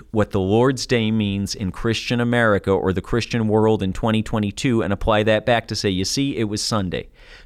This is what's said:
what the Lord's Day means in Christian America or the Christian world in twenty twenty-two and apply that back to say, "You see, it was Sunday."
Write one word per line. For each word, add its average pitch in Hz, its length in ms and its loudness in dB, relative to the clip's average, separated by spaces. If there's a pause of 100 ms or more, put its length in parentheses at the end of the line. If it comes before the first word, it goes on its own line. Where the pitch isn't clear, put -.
(120)
what 107 180 0
the 101 100 0
Lord's 117 460 2
Day 113 240 2
means 101 460 -2
in 95 160 -4
Christian 117 480 -2
America 117 500 2
or 95 220 2
the 90 80 0
Christian 113 480 -2
world 110 340 4
in 95 100 -2
twenty 110 300 0
twenty-two 110 580 -2
and 92 120 0
apply 107 320 2
that 107 200 2
back 113 220 0
to 110 80 -6
say, 104 160 -2
"You 92 140 0
see, 139 320 -2
it 113 80 -2
was 104 180 -6
Sunday." 95 460 -4 (380)